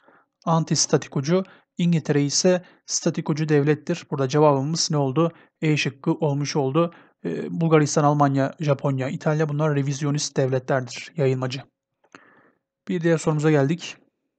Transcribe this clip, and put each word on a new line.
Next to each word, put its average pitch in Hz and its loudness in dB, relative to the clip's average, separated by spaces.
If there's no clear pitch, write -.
Antistatikocu. 160 0
İngiltere 160 2
ise 175 0
statikocu 156 -4
devlettir. 147 0
Burada 139 -2
cevabımız 151 2
ne 147 0
oldu? 147 0
E 151 2
şıkkı 151 -2
olmuş 143 -2
oldu. 156 0
Ee, 170 -6
Bulgaristan, 156 4
Almanya, 143 2
Japonya, 139 -2
İtalya 156 -2
bunlar 147 0
revizyonist 143 -2
devletlerdir, 131 -2
yayılmacı. 131 -2
Bir 180 -2
diğer 165 2
sorumuza 156 2
geldik. 151 0